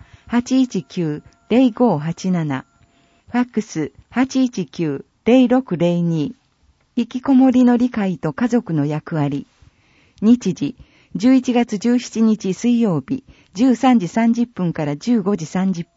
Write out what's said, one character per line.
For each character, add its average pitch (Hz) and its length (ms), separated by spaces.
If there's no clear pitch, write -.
八 247 340
一 240 220
九 156 400
零 247 240
五 220 260
八 165 320
七。 156 340
フ 240 60
ァ 247 80
ッ 247 60
ク 214 100
ス、 156 300
八 262 340
一 220 220
九 151 380
零 247 240
六 254 280
零 175 320
二。 160 260
引 240 100
き 254 160
こ 277 120
も 262 160
り 254 140
の 240 120
理 247 140
解 190 280
と 156 140
家 240 160
族 226 240
の 147 140
役 151 300
割。 143 300
日 214 340
時、 - 220
十 226 200
一 254 180
月 233 260
十 240 200
七 226 240
日 214 320
水 240 260
曜 180 200
日、 - 240
十 240 200
三 254 240
時 175 100
三 226 240
十 233 140
分 175 260
か 156 120
ら 143 120
十 226 260
五 202 140
時 160 100
三 190 260
十 165 140